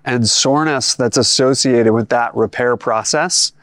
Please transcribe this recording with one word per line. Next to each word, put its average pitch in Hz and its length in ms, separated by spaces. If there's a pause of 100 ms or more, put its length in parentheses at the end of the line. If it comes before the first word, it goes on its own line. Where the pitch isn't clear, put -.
and 123 240
soreness 139 680
that's 120 200
associated 127 760
with 113 160
that 120 260
repair 120 420
process, 135 760 (100)